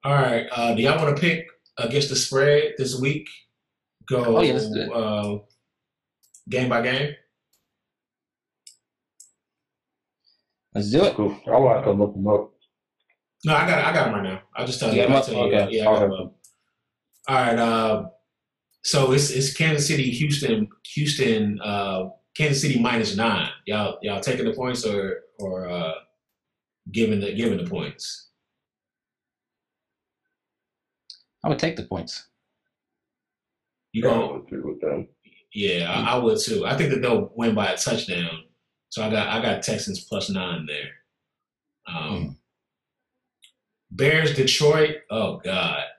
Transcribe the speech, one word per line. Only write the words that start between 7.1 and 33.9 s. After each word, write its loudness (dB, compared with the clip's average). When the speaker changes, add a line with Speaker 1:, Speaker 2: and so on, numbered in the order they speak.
Speaker 2:
Let's -2
do 4
it. 2
Speaker 3:
Cool. 0
I'll 6
have 2
to 4
look 2
them -4
up. 2
Speaker 1:
No, 2
I 4
got, 2
I 2
got 2
'em -2
right -4
now. -6
I'll -6
just -6
tell -2
Speaker 2:
You 4
Speaker 1:
you. 4
Speaker 2:
got 4
'em 6
Speaker 1:
I'll 6
Speaker 2:
up? 0
Speaker 1:
tell -4
you. 0
Speaker 2:
Okay. 2
Speaker 1:
Yeah, 2
I 0
got 4
'em 2
Speaker 3:
Okay. -6
Speaker 1:
up. -16
All 2
right. 4
Uh, 2
so 4
it's, 4
it's -2
Kansas 2
City, 2
Houston, 0
Houston, 0
uh, -4
Kansas 2
City 2
minus 0
nine. 0
Y'all, -2
y'all -4
taking -2
the 0
points -4
or, -2
or, -6
uh, -4
giving 0
the, -4
giving 0
the -6
points? -10
Speaker 2:
I 0
would 0
take -2
the -10
points. -10